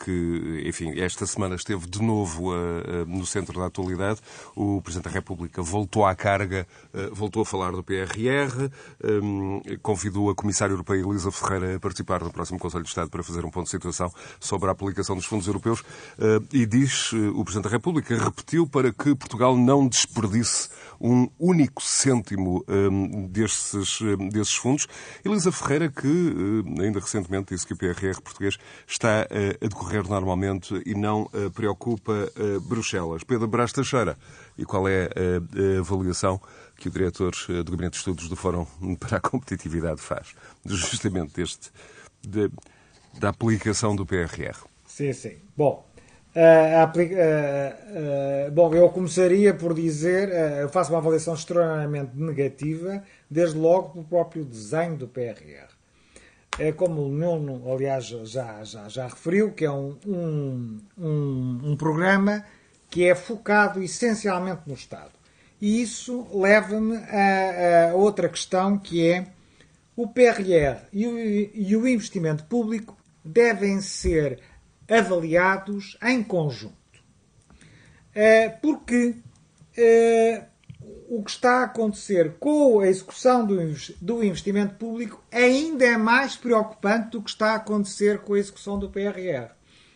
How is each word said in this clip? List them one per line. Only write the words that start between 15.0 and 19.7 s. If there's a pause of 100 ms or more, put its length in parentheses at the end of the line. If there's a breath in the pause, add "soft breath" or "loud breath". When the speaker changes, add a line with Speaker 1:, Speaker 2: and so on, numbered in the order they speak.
Speaker 1:
dos
fundos
europeus, (340 loud breath)
eh, (140)
e
diz,
eh, (180)
o
Presidente
da
República,
repetiu
para
que
Portugal
não